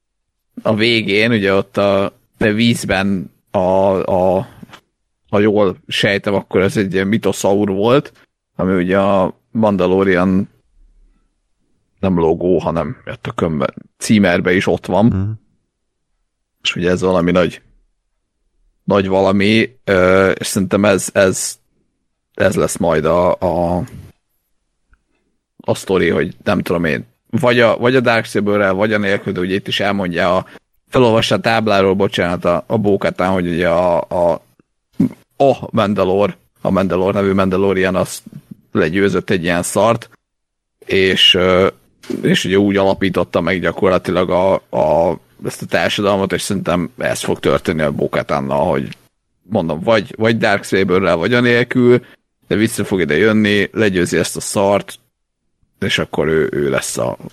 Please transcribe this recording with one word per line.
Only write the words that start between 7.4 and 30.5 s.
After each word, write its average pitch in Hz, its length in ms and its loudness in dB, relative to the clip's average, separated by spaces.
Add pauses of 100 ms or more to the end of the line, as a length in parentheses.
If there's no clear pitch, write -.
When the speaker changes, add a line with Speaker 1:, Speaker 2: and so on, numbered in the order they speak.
Speaker 1:
volt, 113 420 0 (440)
ami 92 180 -2
ugye 92 260 0
a 98 340 0 (180)
Mandalorian 95 1000 2 (1500)
nem 92 200 0
logó, 82 400 2
hanem 78 460 -4
jött - 220 -12
a - 40 -6
könyvben, 78 420 -2 (240)
címerbe 92 560 2
is 98 140 0
ott 90 180 -2
van. 98 200 2
Speaker 2:
Mhm. 98 240 0 (1300)
Speaker 1:
És - 140 -6
ugye 87 140 -2
ez 90 120 0
valami 90 300 2
nagy, 90 300 0 (1200)
nagy 98 240 0
valami, 98 760 2
ö, 95 480 4
és - 160 -6
szerintem 98 380 0
ez, 104 280 2
ez, - 460 0 (760)
ez 98 220 0
lesz 78 220 -2
majd 80 280 -2
a, 87 340 0
a, 87 380 -2 (1800)
a - 180 -4
sztori, 87 340 0
hogy - 340 -2
nem 98 180 0
tudom 85 240 -2
én, 67 200 -4 (240)
vagy 123 300 2
a, 113 180 4
vagy 123 180 2
a 131 40 4
Darksaberrel, 104 760 0
vagy 107 200 0
a 107 40 2
nélkül, 101 360 -2
de 90 60 -4
ugye 92 160 -2
itt 98 120 -6
is - 120 -4
elmondja 92 580 0
a, 90 80 -4 (440)